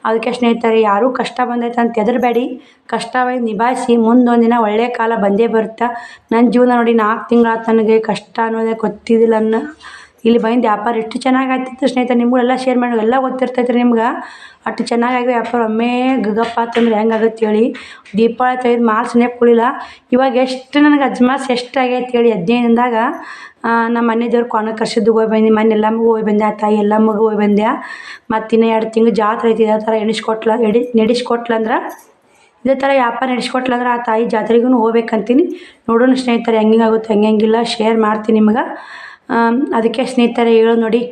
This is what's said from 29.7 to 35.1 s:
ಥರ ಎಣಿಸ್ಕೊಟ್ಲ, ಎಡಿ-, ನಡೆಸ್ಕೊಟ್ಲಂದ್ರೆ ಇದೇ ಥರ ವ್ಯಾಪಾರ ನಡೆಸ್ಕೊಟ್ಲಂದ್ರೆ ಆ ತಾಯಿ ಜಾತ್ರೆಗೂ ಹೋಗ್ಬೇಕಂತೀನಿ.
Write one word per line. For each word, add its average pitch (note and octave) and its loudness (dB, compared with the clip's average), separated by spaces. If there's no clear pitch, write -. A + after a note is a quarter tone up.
ಥರ A3 0
ಎಣಿಸ್ಕೊಟ್ಲ, A3 -2
ಎಡಿ-, A#3 0
ನಡೆಸ್ಕೊಟ್ಲಂದ್ರೆ A#3 -2
ಇದೇ C4+ 2
ಥರ C4+ -2
ವ್ಯಾಪಾರ B3+ 0
ನಡೆಸ್ಕೊಟ್ಲಂದ್ರೆ B3 -2
ಆ A#3+ 0
ತಾಯಿ A#3 -2
ಜಾತ್ರೆಗೂ A#3 2
ಹೋಗ್ಬೇಕಂತೀನಿ. A3+ 0